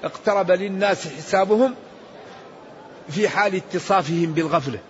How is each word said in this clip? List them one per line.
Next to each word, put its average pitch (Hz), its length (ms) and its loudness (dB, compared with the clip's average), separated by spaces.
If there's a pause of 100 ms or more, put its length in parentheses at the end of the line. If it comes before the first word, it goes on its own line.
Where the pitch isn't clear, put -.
اقترب 190 480 0
للناس 190 560 0
حسابهم 196 680 2 (1300)
في 180 200 0
حال 196 260 0
اتصافهم 170 800 0
بالغفلة 147 460 0 (100)